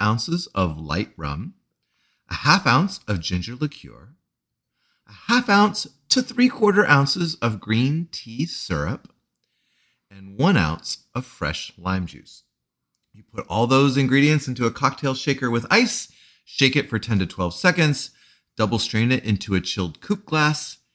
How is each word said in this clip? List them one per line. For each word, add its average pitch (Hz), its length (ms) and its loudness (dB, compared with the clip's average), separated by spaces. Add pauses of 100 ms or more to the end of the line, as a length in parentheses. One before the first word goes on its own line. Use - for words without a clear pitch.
ounces 117 480 -2
of 85 300 -2
light 80 380 -6
rum, 78 380 -8 (760)
a - 60 -10
half 170 320 2
ounce 143 400 2
of 98 140 -2
ginger 92 340 -4
liqueur, 123 600 -10 (920)
a - 40 -20 (200)
half 247 160 2
ounce 208 380 4 (220)
to 254 140 0
three-quarter 214 640 2
ounces 147 500 2
of 110 240 -2
green 135 500 0
tea 120 360 -8
syrup, - 680 -6 (960)
and 98 280 -18
one 165 180 4
ounce 82 480 -4 (100)
of 127 100 -6
fresh - 540 -8
lime 92 280 -4
juice. - 360 -20 (720)
You 107 100 -20 (100)
put 107 160 -12
all 113 180 2
those 131 300 4
ingredients 139 520 2
into 123 180 -2
a 117 60 0
cocktail 135 420 -2
shaker 131 360 -2
with 120 200 0
ice, - 400 2 (340)
shake 131 320 0
it 135 120 0
for 113 100 -2
ten 110 220 0
to 90 60 0
twelve 87 280 -4
seconds, 165 560 0 (460)
double 110 220 0
strain 113 340 0
it 127 120 -2
into 101 300 -2
a 90 60 2
chilled 87 400 -6
coupe 208 240 -4
glass, 151 540 -2 (160)